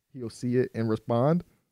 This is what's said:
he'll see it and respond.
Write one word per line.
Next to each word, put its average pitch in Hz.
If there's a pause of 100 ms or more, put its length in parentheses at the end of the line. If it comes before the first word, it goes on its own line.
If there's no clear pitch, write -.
(120)
he'll 120
see 123
it 123
and 113
respond. 120 (280)